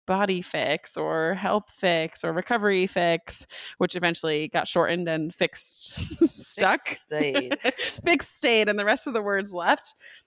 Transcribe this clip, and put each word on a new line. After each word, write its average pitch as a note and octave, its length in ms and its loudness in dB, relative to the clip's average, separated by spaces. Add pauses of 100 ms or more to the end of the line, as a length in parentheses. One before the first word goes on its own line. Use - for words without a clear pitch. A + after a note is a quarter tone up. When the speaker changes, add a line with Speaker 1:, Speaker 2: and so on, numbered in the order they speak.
Speaker 1:
body F#3+ 340 2
fix D3 560 -4
or D#3+ 380 0
health G3 340 -2
fix E3 540 -2
or E3 100 -2
recovery F#3+ 540 2
fix, E3+ 580 0 (320)
which F3+ 180 0
eventually E3 520 0
got - 200 -2
shortened E3+ 400 0
and D#3+ 280 -2
fixed - 520 -2
<laughs> - 400 0
stuck. - 540 0
Speaker 2:
Fix - 200 -8
stayed. D3+ 580 -2
Speaker 1:
<laughs> - 180 0 (260)
Fix E4+ 240 4
stayed A3 420 4
and G#3 100 0
the G3+ 60 -2
rest A#3+ 200 2
of C4+ 80 -4
the A3 80 0
words G3+ 320 -2
left. F3+ 400 0 (340)